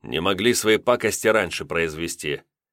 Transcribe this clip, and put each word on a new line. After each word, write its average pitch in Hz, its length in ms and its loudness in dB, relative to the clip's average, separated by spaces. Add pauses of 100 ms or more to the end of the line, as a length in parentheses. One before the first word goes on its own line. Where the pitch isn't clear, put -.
Не 64 160 -4
могли 98 320 2
свои 107 240 2
пакости 113 520 0
раньше 101 360 0
произвести. 78 760 -4 (300)